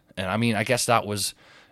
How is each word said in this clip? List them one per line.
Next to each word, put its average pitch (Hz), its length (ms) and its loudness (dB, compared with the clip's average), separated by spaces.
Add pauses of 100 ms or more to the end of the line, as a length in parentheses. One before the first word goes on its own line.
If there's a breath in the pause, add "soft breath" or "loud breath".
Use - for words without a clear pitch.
(160)
And 95 120 -4
I 98 80 -2
mean, 117 180 2
I 107 100 0
guess 120 220 0
that 113 180 4
was 101 300 -4 (380 loud breath)